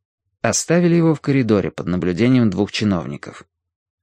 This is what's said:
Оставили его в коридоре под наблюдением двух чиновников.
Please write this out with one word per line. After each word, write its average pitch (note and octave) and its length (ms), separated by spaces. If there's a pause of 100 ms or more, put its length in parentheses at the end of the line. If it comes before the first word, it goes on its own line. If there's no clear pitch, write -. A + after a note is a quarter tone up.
(420)
Оставили E3+ 540
его E3 180
в - 60
коридоре A2 500
под - 160
наблюдением F#2 640
двух F#2+ 220
чиновников. E2+ 720 (580)